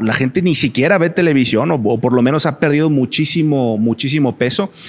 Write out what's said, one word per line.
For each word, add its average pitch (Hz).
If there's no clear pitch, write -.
la 110
gente 131
ni 165
siquiera 147
ve 170
televisión 143
o, 160
o 113
por 123
lo 123
menos 143
ha 147
perdido 151
muchísimo, 139
muchísimo 123
peso. 156